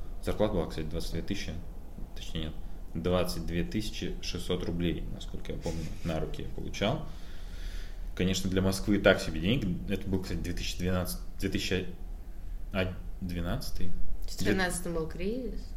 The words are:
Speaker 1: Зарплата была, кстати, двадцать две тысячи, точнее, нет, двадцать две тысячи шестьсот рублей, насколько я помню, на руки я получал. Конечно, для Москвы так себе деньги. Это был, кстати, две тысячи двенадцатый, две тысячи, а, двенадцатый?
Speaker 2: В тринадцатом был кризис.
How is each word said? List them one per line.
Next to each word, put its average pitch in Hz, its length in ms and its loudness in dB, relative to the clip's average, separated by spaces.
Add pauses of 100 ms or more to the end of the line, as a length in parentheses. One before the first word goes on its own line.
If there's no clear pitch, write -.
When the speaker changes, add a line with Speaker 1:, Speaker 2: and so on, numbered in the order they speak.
(240)
Speaker 1:
Зарплата - 300 2
была, 80 140 2
кстати, 80 180 -4
двадцать 80 280 -2
две 85 100 0
тысячи, 98 280 -2 (640)
точнее, - 260 -4
нет, 76 120 -4 (400)
двадцать 87 540 2
две 85 160 0
тысячи 92 580 -2
шестьсот 90 420 -2
рублей, 85 400 0 (120)
насколько - 380 -6
я 80 40 -4
помню, 82 240 -4 (220)
на 78 160 0
руки - 240 -4
я - 60 -6
получал. - 580 -2 (1080)
Конечно, 92 340 2
для 92 120 4
Москвы 95 380 2
так 95 220 6
себе 80 180 -2
деньги. 95 380 2 (140)
Это 98 160 -2
был, 95 140 0
кстати, 85 180 -4
две 85 140 -2
тысячи - 240 -2
двенадцатый, 90 460 0 (160)
две 95 100 0
тысячи, 90 360 0 (880)
а, 92 200 2 (280)
двенадцатый? 87 680 4 (360)
Speaker 2:
В - 80 -4
тринадцатом 180 600 2
был 160 120 0
кризис. 208 540 -4 (160)